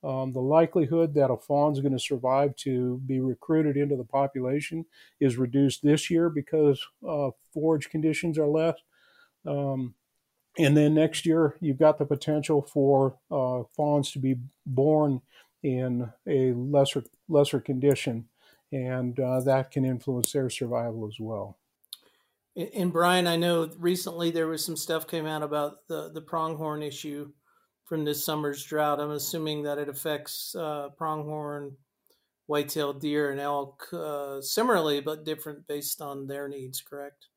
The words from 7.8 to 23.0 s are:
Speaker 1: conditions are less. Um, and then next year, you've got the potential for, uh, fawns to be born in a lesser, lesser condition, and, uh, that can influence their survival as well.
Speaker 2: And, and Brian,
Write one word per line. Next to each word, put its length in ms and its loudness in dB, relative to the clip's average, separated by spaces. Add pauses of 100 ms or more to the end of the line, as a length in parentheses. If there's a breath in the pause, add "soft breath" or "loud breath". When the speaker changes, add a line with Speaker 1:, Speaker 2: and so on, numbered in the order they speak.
Speaker 1:
conditions 480 -2
are 80 2
less. 320 0 (680 soft breath)
Um, 480 -4 (640)
and 180 6
then 200 6
next 300 2
year, 360 4
you've 160 0
got 200 6
the 80 0
potential 560 0
for, 560 4 (120)
uh, 340 -2 (120)
fawns 360 0
to 80 -8
be 180 0 (280)
born 560 4 (420 soft breath)
in 480 -2 (160)
a 260 2
lesser, 500 2 (260)
lesser 300 4
condition, 680 0 (440 soft breath)
and, 480 -4
uh, 220 0
that 280 2
can 160 0
influence 480 -2
their 160 0
survival 580 -4
as 120 -14
well. 380 -8 (960 soft breath)
Speaker 2:
And, 180 -8
and 180 -2
Brian, 360 4